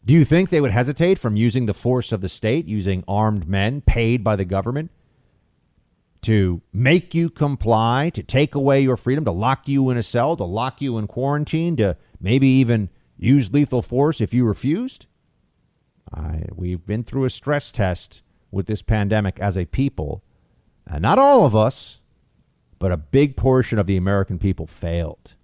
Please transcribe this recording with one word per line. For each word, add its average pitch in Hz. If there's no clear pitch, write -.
Do 117
you 156
think 180
they 165
would 135
hesitate 143
from 107
using 120
the 107
force 123
of 98
the 92
state, 117
using 95
armed 104
men 101
paid 117
by 107
the 95
government 107
to 95
make 139
you 165
comply, 123
to 90
take 139
away 139
your 127
freedom, 139
to 104
lock 110
you 139
in 123
a 117
cell, 135
to 104
lock 113
you 123
in 107
quarantine, 147
to 98
maybe 131
even 117
use 123
lethal 139
force 139
if 104
you 123
refused? 151
I, 78
we've 90
been 110
through 131
a 123
stress -
test -
with 98
this -
pandemic 104
as 95
a 87
people, 110
and 73
not 165
all 269
of 113
us, -
but 92
a 87
big 131
portion 131
of 95
the 95
American 95
people 92
failed. -